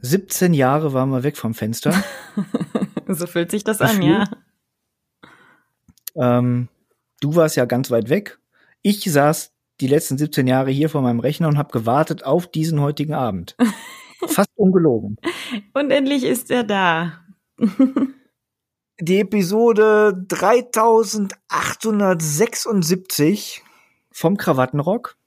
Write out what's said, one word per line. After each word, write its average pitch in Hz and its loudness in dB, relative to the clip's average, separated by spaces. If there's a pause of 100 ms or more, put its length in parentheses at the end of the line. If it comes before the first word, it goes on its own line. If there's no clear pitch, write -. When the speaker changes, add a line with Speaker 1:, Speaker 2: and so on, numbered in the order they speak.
Speaker 1:
Siebzehn 180 0
Jahre 139 2
waren 131 0
wir 131 -2
weg 147 -4
vom 113 -4
Fenster. 113 -2 (420)
Speaker 2:
<laughs> 196 -4 (640)
So 175 -4
fühlt 170 -4
sich 208 -4
das 214 -2
an, 208 2
Speaker 1:
Gefühlt. 185 2 (1900)
Speaker 2:
ja. 123 2
Speaker 1:
Ähm, 123 0 (520)
du 147 -2
warst 160 2
ja 127 2
ganz 123 -2
weit 117 0
weg. 202 -4 (420)
Ich 208 0
saß 147 0 (280)
die 131 -2
letzten 143 0
siebzehn 147 0
Jahre 131 0
hier 139 0
vor 147 -2
meinem 120 0
Rechner 156 -2
und 147 2
hab 143 -4
gewartet 131 0
auf 170 0
diesen 160 -2
heutigen 147 -2
Abend. 110 -6 (360)
Speaker 2:
<laughs> - -12
Speaker 1:
Fast 202 0
ungelogen. 156 2 (560)
Speaker 2:
Und 277 0
endlich 277 0
ist - -2
er 247 0
da. 175 -2 (380)
<laughs> 226 0 (1300)
Speaker 1:
Die 185 2
Episode 214 4
dreitausendachthundertsechsundsiebzig 202 0 (480)
vom 196 -2
Krawattenrock 147 -2 (100)